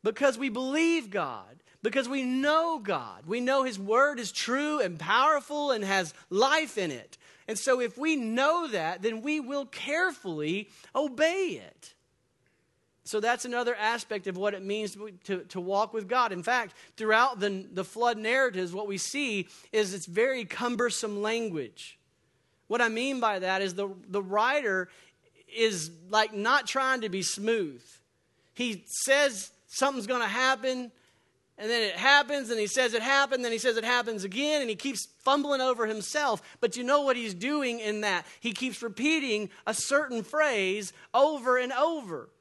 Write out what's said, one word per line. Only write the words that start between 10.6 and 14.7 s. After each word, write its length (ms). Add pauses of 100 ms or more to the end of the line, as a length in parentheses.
obey 720
it. 300 (1080)
So 160
that's 240
another 320
aspect 500
of 100
what 180
it 100
means 320